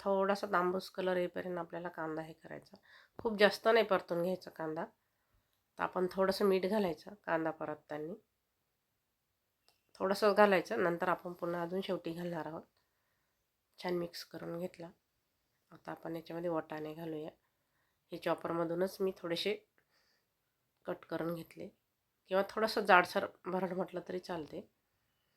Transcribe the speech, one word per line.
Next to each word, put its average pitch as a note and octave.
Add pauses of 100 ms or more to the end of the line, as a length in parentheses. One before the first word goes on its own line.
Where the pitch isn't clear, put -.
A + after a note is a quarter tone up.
थोडासा G3
तांबूस F#3
कलर F#3
येईपर्यंत F3+
आपल्याला E3+
कांदा D#3+
हे D#3+
करायचा, - (420)
खूप G#3+
जास्त G#3
नाही A3
परतून F3
घ्यायचा F3+
कांदा. D#3+ (960)
तर F3
आपण F#3
थोडंसं F#3+
मीठ F#3+
घालायचं F#3+
कांदा D#3+
परतताना, D3+ (1800)
थोडंसं G3+
घालायचं, G#3
नंतर F3
आपण F3
पुन्हा F3
अजून F3+
शेवटी E3+
घालणार E3+
आहोत. D#3+ (1200)
छान F3+
मिक्स E3+
करून E3+
घेतला. F3 (800)
आता E3
आपण E3
याच्यामध्ये E3
वाटाणे D#3
घालूया. D#3+ (840)
हे E3+
चॉपरमधूनच E3+
मी F#3+
थोडेसे F3+ (1300)
कट F3
करून E3
घेतले, E3 (600)
किंवा F#3+
थोडंसं A3
जाडसर G3 (180)
भरड F#3
म्हटलं F3
तरी F3+
चालते. E3+ (600)